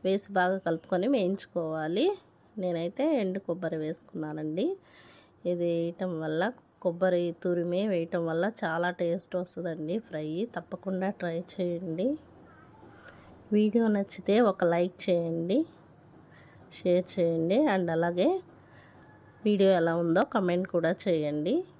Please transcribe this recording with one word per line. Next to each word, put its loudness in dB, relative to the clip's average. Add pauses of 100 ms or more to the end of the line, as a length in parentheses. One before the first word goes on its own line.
వేసి 0
బాగా 2
కలుపుకొని -2
వేయించుకోవాలి. -2 (580)
నేనైతే -2 (160)
ఎండు -2
కొబ్బరి -4
వేసుకున్నానండి. -6 (880)
ఇది -2
వేయటం -2 (100)
వల్ల, -2 (420)
కొబ్బరి 2 (220)
తురిమి 0 (100)
వేయటం -2
వల్ల 0 (180)
చాలా -2 (120)
టేస్ట్ -2
వస్తుందండి -6 (120)
ఫ్రై. -6 (320)
తప్పకుండా -4 (120)
ట్రై -4 (180)
చేయండి. -4 (1500)
వీడియో 4 (120)
నచ్చితే 0 (160)
ఒక -2
లైక్ 0 (100)
చేయండి, 0 (1200)
షేర్ 2
చేయండి, 2 (160)
and 0
అలాగే 2 (1160)
వీడియో 6 (100)
ఎలా 2
ఉందో 2 (100)
కామెంట్ 0
కూడా 2 (120)
చేయండి. 0 (260)